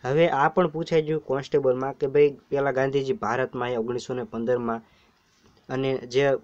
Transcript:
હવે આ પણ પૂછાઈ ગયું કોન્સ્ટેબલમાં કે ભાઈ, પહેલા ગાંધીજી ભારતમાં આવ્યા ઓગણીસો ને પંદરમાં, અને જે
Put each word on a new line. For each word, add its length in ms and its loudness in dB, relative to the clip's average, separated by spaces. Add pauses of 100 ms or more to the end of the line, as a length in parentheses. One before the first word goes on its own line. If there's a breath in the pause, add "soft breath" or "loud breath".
હવે 260 2
આ 200 2
પણ 180 2
પૂછાઈ 340 0
ગયું 200 -2
કોન્સ્ટેબલમાં 720 0
કે 140 -4
ભાઈ, 300 4 (120)
પહેલા 220 0
ગાંધીજી 420 0
ભારતમાં 540 -2
આવ્યા 120 -2
ઓગણીસો 340 -6
ને 100 -6
પંદરમાં, 580 -2 (880 soft breath)
અને 280 -2
જે 340 0 (120)